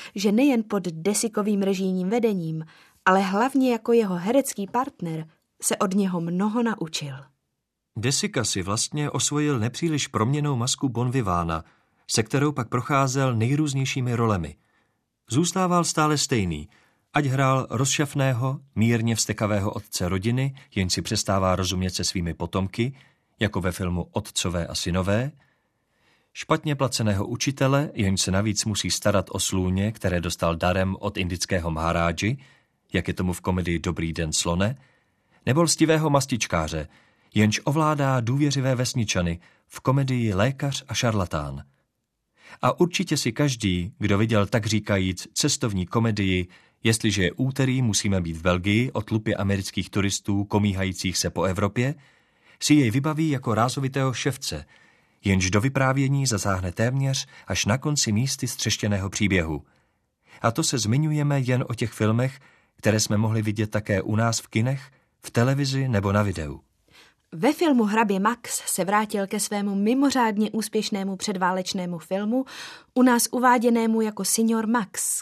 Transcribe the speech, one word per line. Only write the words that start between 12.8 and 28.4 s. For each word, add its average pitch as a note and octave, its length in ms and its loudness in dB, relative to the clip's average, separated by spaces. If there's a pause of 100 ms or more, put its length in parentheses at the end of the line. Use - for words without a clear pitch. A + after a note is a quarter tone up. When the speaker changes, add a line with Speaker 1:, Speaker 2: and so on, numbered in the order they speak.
Speaker 2:
nejrůznějšími C3+ 800 0
rolemi. G2+ 400 0 (760)
Zůstával F3 540 2
stále D3+ 340 2
stejný, F#2 520 -2 (440)
ať D3 120 2
hrál C3+ 440 2
rozšafného, C3+ 920 0 (160)
mírně A2+ 400 2
vztekavého G#2 560 -2
otce - 380 -6
rodiny, A#2+ 460 0 (200)
jenž F#2 180 0
si F#2+ 80 -2
přestává F#2+ 540 0
rozumět F#2 400 -2
se F#2+ 80 -4
svými E2+ 300 -4
potomky, F#2+ 640 -2 (440)
jako G2+ 220 0
ve F#2 100 0
filmu F2 400 -4
Otcové F2 560 -4
a C2+ 80 -10
synové, G2 560 0 (1000)
špatně D#3 420 -2
placeného G#2+ 520 0
učitele, C#3 640 0
jenž F#2+ 280 2
se G2 100 -2
navíc G2+ 340 0